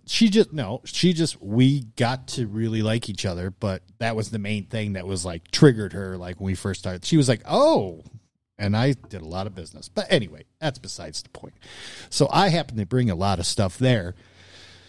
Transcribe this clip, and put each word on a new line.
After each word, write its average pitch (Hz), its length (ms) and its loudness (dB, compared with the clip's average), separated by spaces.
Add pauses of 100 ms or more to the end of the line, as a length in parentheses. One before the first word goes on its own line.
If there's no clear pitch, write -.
she - 240 4
just, - 240 4
no, 127 320 -4
she - 280 2
just, 160 280 -2
we 127 400 4 (140)
got 127 340 -2
to 123 180 -6
really 110 360 -2
like 110 260 -2
each 98 160 -6
other, 90 240 -4
but 92 320 -6 (180)
that 113 160 -2
was 107 140 -6
the 113 100 -6
main 101 260 -4
thing 107 280 -6
that 92 140 -8
was, 92 180 -6
like, 85 260 -10
triggered 110 420 6
her, 95 240 -8
like, 90 220 -12
when 95 80 -6
we 95 80 -2
first 95 260 -6
started. 92 240 -8
She 160 120 4
was 135 100 6
like, 123 200 2
"Oh," 147 560 2 (560)
and 104 180 0
I 135 160 4
did 95 300 -14
a 80 40 -14
lot 92 200 -6
of 95 80 -14
business. - 340 -16
But - 220 -4
anyway, 113 320 -2 (160)
that's 143 180 -4
besides - 460 -12
the - 60 -20
point. - 260 -18 (560)
So 139 200 2
I 180 180 4
happen 151 280 -2
to 104 80 -2
bring 123 240 2
a 90 60 0
lot 92 240 0
of 85 80 -4
stuff - 320 -2
there 113 340 2 (760)